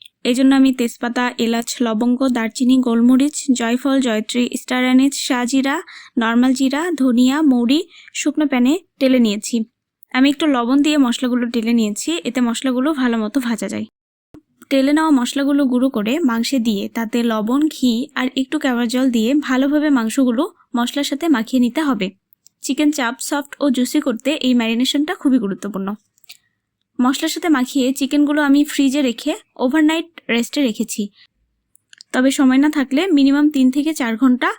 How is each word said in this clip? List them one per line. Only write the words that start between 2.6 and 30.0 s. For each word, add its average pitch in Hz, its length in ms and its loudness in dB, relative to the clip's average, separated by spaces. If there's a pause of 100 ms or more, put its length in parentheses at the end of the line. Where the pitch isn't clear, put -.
গোলমরিচ, 254 580 2 (160)
জয়ফল, 247 480 0
জয়ত্রী, 240 440 -2 (120)
স্টার 254 280 -4
অ্যানিজ, 254 300 4
শাহজিরা, 269 600 -2 (420)
নর্মাল 240 340 2
জিরা, 269 300 0 (160)
ধনিয়া, 254 440 2
মৌরি 254 380 2 (340)
শুকনো 302 320 -2
প্যানে 254 260 2 (260)
টেলে 262 200 4
নিয়েছি। 214 380 0 (580)
আমি 262 160 4
একটু 302 160 -4
লবণ 254 360 2
দিয়ে 302 160 2
মশলাগুলো 247 520 0
টেলে 233 220 -2
নিয়েছি, 220 380 -2 (140)
এতে 240 160 -4
মশলাগুলো 247 520 -2
ভালো 254 260 -2
মতো 214 220 -2
ভাজা 233 280 -4
যায়। 214 180 -8 (840)
টেলে 269 240 2
নেওয়া 320 180 2
মশলাগুলো 277 540 0
গুঁড়ো 247 260 0
করে 220 300 -2
মাংসে 240 380 0
দিয়ে 220 300 -2
তাতে 233 340 -4
লবণ, 226 460 -2
ঘি 247 460 -2
আর 262 220 -4
একটু 262 220 -4
কেওড়া 247 280 -2
জল 254 240 0
দিয়ে 233 240 0
ভালোভাবে 285 560 0
মাংসগুলো 247 520 0 (320)
মশলার 247 300 -2
সাথে 285 240 -6
মাখিয়ে 247 320 0
নিতে 247 220 0
হবে। 226 240 -2 (560)
চিকেন 294 280 0
চাপ 254 300 -2
সফট 285 400 -6
ও - 100 0
জুসি 254 300 0
করতে 262 320 -2
এই 254 220 0
ম্যারিনেশনটা 247 600 0
খুবই 262 240 0
গুরুত্বপূর্ণ। 196 500 -6 (1080)
মশলার 277 360 0
সাথে 349 140 -4
মাখিয়ে 262 440 0
চিকেনগুলো 294 500 0
আমি 285 220 4
ফ্রিজে 277 380 0
রেখে 254 300 -2 (240)
ওভারনাইট 311 520 0 (200)